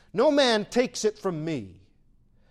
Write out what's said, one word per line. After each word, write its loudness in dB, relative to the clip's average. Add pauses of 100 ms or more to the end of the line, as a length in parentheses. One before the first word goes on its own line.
(120)
No 2
man 2
takes -2
it -2
from -6
me, -8 (680)